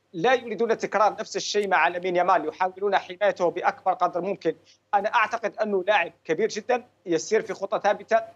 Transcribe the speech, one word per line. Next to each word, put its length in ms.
لا 200
يريدون 440
تكرار 420
نفس 160
الشيء 320
مع 200
لامين 280
يامال، 320
يحاولون 500
حمايته 520
بأكبر 440
قدر 280
ممكن. 340
أنا 220
أعتقد 420
أنه 300
لاعب 240
كبير 240
جدا 340
يسير 360
في 120
خطى 300
ثابتة. 360